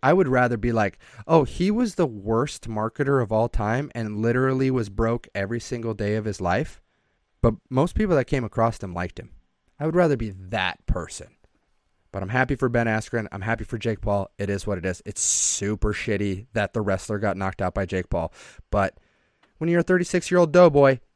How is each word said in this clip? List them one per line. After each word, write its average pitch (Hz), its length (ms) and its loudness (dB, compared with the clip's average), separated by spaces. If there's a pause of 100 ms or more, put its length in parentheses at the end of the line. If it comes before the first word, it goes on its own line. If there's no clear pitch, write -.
I 135 100 4
would 185 140 4
rather 123 300 2
be 113 160 -2
like, 107 260 0 (260)
"Oh, 156 200 4
he 175 260 -2
was 220 240 0
the 180 100 0
worst 113 640 -4
marketer 120 540 0
of 104 80 -4
all 110 180 2
time 117 460 -2
and 107 280 -4
literally 131 500 2
was 117 160 0
broke 113 480 -2
every 101 240 -4
single 113 340 -6
day 104 220 -2
of 107 80 -2
his 104 160 -6
life." 95 420 -2 (580)
But 113 140 4 (160)
most 135 240 0
people 196 220 2
that 131 80 2
came 135 180 -2
across 113 400 0
him 92 100 -8
liked 87 280 -6
him. - 160 -18 (420)
I 147 80 -4
would 160 80 -2
rather 165 220 4
be 110 140 -6
that 95 560 -6
person. - 420 -4 (840)
But 95 140 -6
I'm 95 60 -8
happy 127 260 0
for 131 120 0
Ben 117 200 2
Askren. 110 420 -4
I'm 101 120 -10
happy 113 200 -2
for - 160 -8
Jake 107 220 -4
Paul. 101 360 -2
It 98 140 -4
is 98 160 -4
what 101 120 -2
it 82 60 -10
is. 92 220 -4
It's - 140 -10
super - 720 -2
shitty 101 600 -2
that 104 180 -2
the 113 80 -2
wrestler 101 400 -2
got 98 160 0
knocked 95 260 -4
out 92 100 -2
by 98 140 -2
Jake 92 240 -4
Paul. 82 220 -2 (400)
But 98 260 0 (600)
when 165 120 0
you're 170 100 4
a 165 40 2
thirty-six-year-old 180 680 2
doughboy 143 480 8 (180)